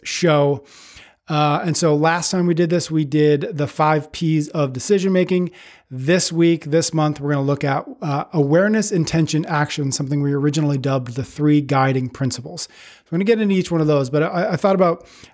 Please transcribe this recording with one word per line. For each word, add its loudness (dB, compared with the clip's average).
show. 0
Uh, 0
and -2
so 2
last 0
time 0
we 2
did 0
this, 0
we 0
did 2
the -2
five 0
Ps 0
of -2
decision 0
making. 0
This 0
week, 2
this 0
month, 0
we're -4
gonna 0
look -2
at, -2
uh, -4
awareness, 2
intention, 0
action, -2
something -2
we 0
originally 0
dubbed -4
the -6
three 2
guiding 0
principles. -6
So -20
I'm -2
gonna 0
get 2
into 2
each 0
one 0
of 2
those, 2
but 0
I, -2
I -2
thought 2
about, 0